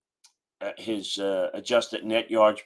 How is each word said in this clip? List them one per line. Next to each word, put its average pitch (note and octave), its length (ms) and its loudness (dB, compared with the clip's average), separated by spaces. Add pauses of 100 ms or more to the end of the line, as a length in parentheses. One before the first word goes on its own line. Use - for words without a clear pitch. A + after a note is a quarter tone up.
(600)
uh, G2+ 160 -8
his, G#2+ 400 -6
uh, F#2+ 380 -2
adjusted A#2 500 -2
net A2+ 260 -2
yards G#2+ 360 4